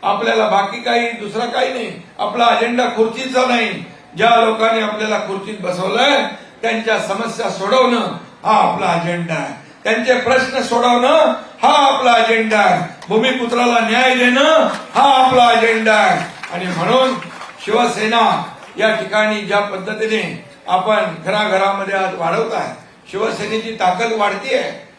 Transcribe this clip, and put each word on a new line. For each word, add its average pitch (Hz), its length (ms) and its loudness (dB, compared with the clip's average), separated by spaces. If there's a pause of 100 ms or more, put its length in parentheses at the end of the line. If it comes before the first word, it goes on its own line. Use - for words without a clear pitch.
आपल्याला 220 440 0
बाकी 202 320 0
काही, 233 320 0
दुसरा 214 340 -6
काही 262 260 -2
नाही, 226 180 -6 (280)
आपला - 280 -2
अजेंडा 240 500 2
खुर्चीचा 254 500 0
नाही. 240 220 0 (480)
ज्या 226 200 4
लोकांनी 220 460 2
आपल्याला 214 440 -2
खुर्चीत 196 340 -8
बसवलंय 196 560 0 (460)
त्यांच्या 220 380 -2
समस्या 214 500 -6
सोडवणं 233 560 0 (380)
हा 214 180 4
आपला 185 280 0
अजेंडा 170 440 -2
आहे, 139 200 -6 (300)
त्यांचे 240 360 2
प्रश्न 254 420 0
सोडवणं 247 720 4 (300)
हा 262 100 4 (120)
आपला 262 300 4
अजेंडा 220 440 2
आहे, 175 240 2 (260)
भूमिपुत्राला 240 720 2
न्याय 247 340 2
देणं 262 540 4 (260)
हा 277 220 4
आपला 254 320 6
अजेंडा 220 460 2
आहे. 208 240 2 (340)
आणि 180 140 -6
म्हणून 233 480 0 (500)
शिवसेना 220 600 0 (540)
या 220 180 2
ठिकाणी 214 460 -2
ज्या 202 200 0
पद्धतीने 214 600 -4 (460)
आपण 185 460 0 (100)
घराघरामध्ये 196 720 -2
आज 190 180 -2
वाढवत 190 400 -2
आहे, - 200 -6 (360)
शिवसेनेची 220 680 -4
ताकद 196 320 0
वाढतीये. 202 500 -2 (360)